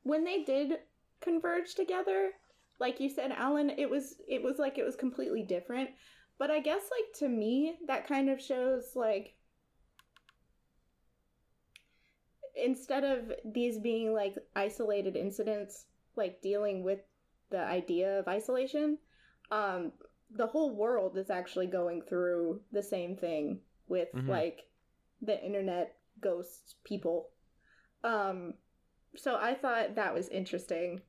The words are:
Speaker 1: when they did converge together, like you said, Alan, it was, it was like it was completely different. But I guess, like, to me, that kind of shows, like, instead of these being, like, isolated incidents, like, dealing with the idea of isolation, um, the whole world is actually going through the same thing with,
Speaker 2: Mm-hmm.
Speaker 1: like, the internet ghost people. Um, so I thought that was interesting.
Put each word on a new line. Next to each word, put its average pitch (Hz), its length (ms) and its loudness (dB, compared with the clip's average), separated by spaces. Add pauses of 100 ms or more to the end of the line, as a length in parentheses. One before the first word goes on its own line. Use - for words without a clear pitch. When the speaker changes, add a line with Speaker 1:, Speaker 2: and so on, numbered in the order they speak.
Speaker 1:
when 311 200 2
they 359 200 0
did 277 360 2 (420)
converge 349 540 0
together, 381 560 2 (480)
like 247 200 0
you 269 100 0
said, 269 220 -4
Alan, 285 380 2
it 269 200 0
was, 269 380 -2
it - 160 0
was 269 160 0
like 277 180 2
it - 60 2
was - 120 0
completely 254 480 0
different. 240 480 -2 (460)
But 285 140 2
I 302 80 4
guess, 311 220 2 (100)
like, 480 280 -2
to 294 100 2
me, 247 480 2 (100)
that 269 200 -2
kind 269 220 4
of 269 120 0
shows, 254 540 0
like, 220 400 0 (3250)
instead 262 480 0
of 247 280 0 (140)
these 233 340 0
being, 220 340 2
like, 202 220 0 (200)
isolated 202 600 0
incidents, 202 680 -2 (300)
like, 185 260 -2
dealing 202 420 0
with 196 160 2 (500)
the 185 100 -2
idea 180 600 2
of 190 80 -2
isolation, 262 680 0 (540)
um, 190 400 0 (400)
the 220 160 0
whole 285 280 2
world 202 420 2
is 190 120 -4
actually 180 380 0
going 175 340 0
through 175 600 0 (100)
the 202 120 0
same 185 320 -2
thing 170 460 -2 (260)
with, 175 260 0
Speaker 2:
Mm-hmm. 131 160 -2
Speaker 1:
like, 165 400 0 (520)
the 208 220 0
internet 190 500 0 (240)
ghost 180 640 -4
people. 175 460 -2 (720)
Um, 190 520 -2 (600)
so 254 200 0
I 220 200 2
thought 233 400 0
that 208 180 0
was 185 160 -2
interesting. 185 800 -4